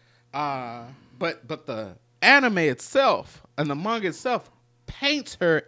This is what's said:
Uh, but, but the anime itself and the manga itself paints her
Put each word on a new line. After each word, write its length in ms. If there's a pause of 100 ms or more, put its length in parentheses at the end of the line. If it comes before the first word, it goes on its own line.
(340)
Uh, 520 (340)
but, 280
but 200
the 280 (260)
anime 380
itself 840 (140)
and 120
the 60
manga 320
itself 420 (380)
paints 520
her 280